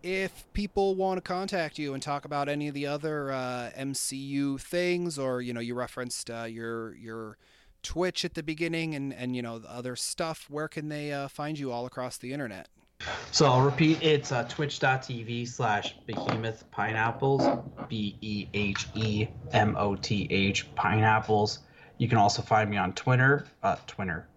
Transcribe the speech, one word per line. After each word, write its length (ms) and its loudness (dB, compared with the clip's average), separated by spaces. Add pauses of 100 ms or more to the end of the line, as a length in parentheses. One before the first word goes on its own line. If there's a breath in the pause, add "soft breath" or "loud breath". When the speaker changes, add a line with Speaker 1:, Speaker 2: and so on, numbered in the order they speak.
Speaker 1:
if 500 -4
people 440 2
want 220 0
to 40 -4
contact 580 -2
you 140 -2
and 100 -6
talk 220 -4
about 240 0
any 180 -2
of 60 -6
the 120 -4
other, 460 -2
uh, 420 -4
M 200 -4
C 240 -4
U 400 -2
things, 600 0
or, 240 0
you 120 -6
know, 80 -4
you 140 -4
referenced, 540 -6
uh, 140 -8
your, 520 -8
your 420 -12 (460 soft breath)
Twitch 420 -2
at 80 -6
the 100 -8
beginning 520 -2
and, 180 -2
and, 200 -4
you 80 -2
know, 180 -6
the 120 -16
other 240 -6
stuff, 540 -4
where 180 -4
can 220 -6
they, 240 -6
uh, 160 -6
find 280 -6
you 140 -4
all 140 -4
across 320 -8
the 160 -8
internet? 340 -8 (640 loud breath)
Speaker 2:
So 140 6
I'll 160 8
repeat, 400 6
it's, 320 4
uh, 100 0
twitch 360 -4
dot 240 2
T 200 -8
V 220 -4
slash 500 0 (100)
Behemoth 680 -4
Pineapples, 880 2 (260)
B 320 -4
E 340 -4
H 420 0
E 320 0 (260)
M 240 4
O 180 2
T 340 0
H, 460 2
Pineapples. 840 4 (380 loud breath)
You 120 2
can 80 6
also 240 6
find 280 4
me 60 -2
on 180 2
Twitter, 520 4 (180)
uh, 140 2 (100)
Twitter. 500 -6